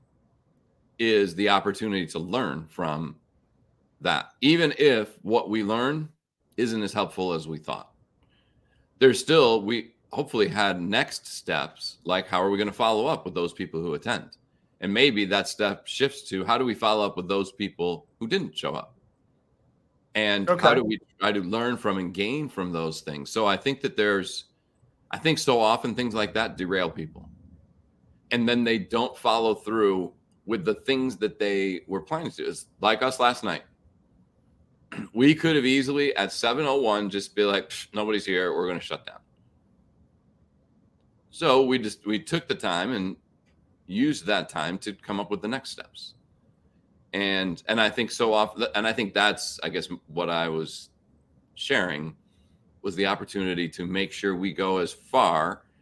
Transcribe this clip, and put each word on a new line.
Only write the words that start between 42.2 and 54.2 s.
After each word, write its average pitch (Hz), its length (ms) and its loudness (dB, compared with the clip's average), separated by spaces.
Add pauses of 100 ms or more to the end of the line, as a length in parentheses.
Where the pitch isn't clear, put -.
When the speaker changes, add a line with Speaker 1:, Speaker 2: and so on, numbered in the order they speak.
Speaker 1:
the - 80 -2
time 95 380 0
and 95 220 -4 (680)
used 120 400 -2
that 95 240 0
time 85 300 -4
to 104 140 -10
come 101 260 -6
up 95 100 -6
with 101 120 -6
the 104 60 -6
next 131 240 -8
steps. - 440 -20 (960)
And, 95 540 0
and 110 120 2
I 107 100 4
think 110 220 -4
so 113 220 0
often, 107 420 2
and 107 120 0
I 110 60 2
think 110 200 -4
that's, 101 500 0
I 82 60 -4
guess, 87 180 -6 (200)
what 82 220 -4
I 82 180 0
was 80 420 -6 (640)
sharing 80 600 -2 (640)
was 95 140 -8
the 95 120 0
opportunity 92 640 -2
to 87 160 -10
make 95 260 -2
sure 98 240 -2